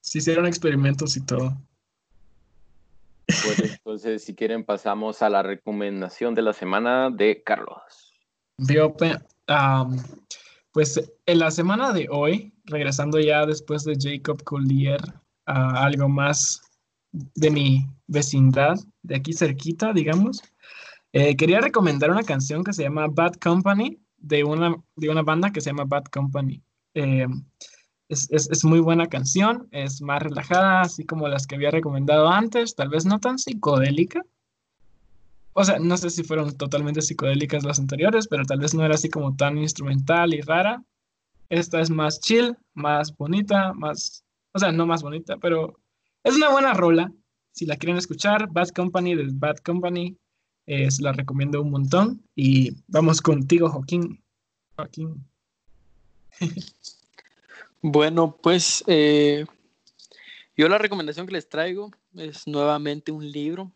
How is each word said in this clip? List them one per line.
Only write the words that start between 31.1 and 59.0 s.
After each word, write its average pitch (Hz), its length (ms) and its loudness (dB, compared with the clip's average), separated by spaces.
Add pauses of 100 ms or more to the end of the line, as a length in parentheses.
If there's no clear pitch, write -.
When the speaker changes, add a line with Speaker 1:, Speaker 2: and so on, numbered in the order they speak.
Speaker 1:
las 139 180 -2
que 139 100 -10
había 143 140 0
recomendado 151 600 2
antes, 226 460 2
tal 139 140 -4
vez 160 160 -2
no 202 140 2
tan 254 180 -2
psicodélica. 147 880 0 (1300)
O 196 100 4
sea, 196 140 4
no 175 200 0
sé 175 120 -4
si 170 140 -6
fueron 156 340 -4
totalmente 147 460 -4
psicodélicas 139 600 -2
las 143 160 -2
anteriores, 170 480 0
pero 139 160 -2
tal 135 160 -2
vez 147 140 0
no 160 100 2
era 156 120 4
así 156 140 -2
como 139 260 -4
tan 143 240 0
instrumental 151 760 0
y 147 80 -4
rara. 185 420 -2 (680)
Esta 170 300 -2
es 160 120 0
más 156 300 -2
chill, 240 360 2 (160)
más 147 420 -2
bonita, 196 580 0
más, - 500 -8 (280)
o - 80 -6
sea, 190 120 2
no 165 160 0
más 165 160 0
bonita, 156 340 -10
pero 165 420 -2 (440)
es 262 120 2
una 302 140 4
buena 269 240 4
rola. 175 380 4 (400)
Si - 140 -10
la 147 120 -4
quieren 170 200 -2
escuchar, 202 520 -2
Bad 175 200 0
Company 180 460 -2
de 143 160 -2
Bad 147 260 -2
Company, 175 600 -4 (480)
eh, 139 240 0
se 135 140 -2
la 143 100 0
recomiendo 135 480 -4
un 147 100 -2
montón. 143 520 0 (120)
Y 131 400 4 (120)
vamos 160 340 2
contigo, 156 480 2
Joaquín. 170 520 -4 (540)
Joaquín. 147 480 -12 (1160)
<laughs> - 340 -8 (1120)
Speaker 3:
Bueno, 156 560 4
pues, 175 460 2
eh, 147 580 4 (1080)